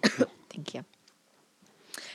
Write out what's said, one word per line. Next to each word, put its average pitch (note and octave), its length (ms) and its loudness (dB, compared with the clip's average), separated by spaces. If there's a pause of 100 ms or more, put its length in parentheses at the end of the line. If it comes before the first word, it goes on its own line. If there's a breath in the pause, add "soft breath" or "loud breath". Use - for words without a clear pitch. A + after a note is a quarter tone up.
<coughs> - 240 4 (220)
Thank - 240 -10
you. B2 100 -8 (1300 loud breath)